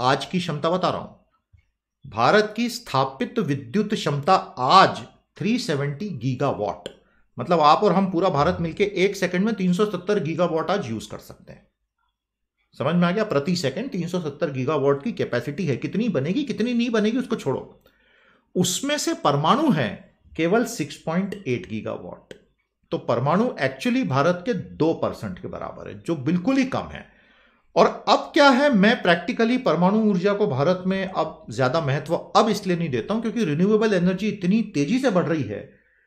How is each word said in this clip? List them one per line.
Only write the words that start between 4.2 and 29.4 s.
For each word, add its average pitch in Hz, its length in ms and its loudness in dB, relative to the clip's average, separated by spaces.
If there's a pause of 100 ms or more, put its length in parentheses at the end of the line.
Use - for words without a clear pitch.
आज 160 420 6 (360)
थ्री 214 220 -2
सेवेंटी 143 500 -4
गीगावाट, 120 800 -4 (500)
मतलब 170 200 0
आप 156 240 6
और 196 100 4
हम 185 180 0
पूरा 175 180 2
भारत 151 320 2
मिलके 170 220 -2
एक 190 320 0
सेकंड 180 300 -2
में 226 100 0
तीन 185 180 2
सौ 208 120 2
सत्तर 202 380 -2
गीगावाट 160 480 -2
आज 180 180 -2
यूज़ 107 200 -8
कर - 80 -14
सकते - 360 -20
हैं। - 140 -20 (1120)
समझ 147 180 -2
में 175 120 4
आ 175 40 0
गया? 214 120 0
प्रति 175 320 0
सेकंड 175 340 -4
तीन 175 180 -6
सौ 180 140 -4
सत्तर 151 300 -4
गीगावाट 139 520 0
की 233 80 -4
कैपेसिटी 139 540 -4
है। 131 120 0
कितनी 190 320 -2
बनेगी, 170 340 0
कितनी 226 300 -4
नहीं 240 160 0
बनेगी, 220 280 0
उसको 240 180 -4
छोड़ो। - 480 -6 (720)
उसमें 269 420 0
से 330 160 -2
परमाणु 170 580 2
है 113 480 -2 (180)
केवल 196 280 2
सिक्स 151 300 -8
पॉइंट 185 520 -4
एट 120 220 -4
गीगावाट। 104 640 -10 (580)
तो 165 60 -2
परमाणु 156 460 2
actually 247 640 -2
भारत 165 380 2
के 247 80 0
दो 160 400 0
परसेंट 101 460 -6
के - 80 -12
बराबर 82 420 -12
है, 101 100 -14
जो 165 160 -4
बिल्कुल 175 420 0
ही 262 80 2
कम 95 260 -6
है। 76 140 -14 (720)
और 214 340 2
अब 254 80 6
क्या 285 320 6
है, 277 240 4
मैं 220 300 4
practically 226 640 2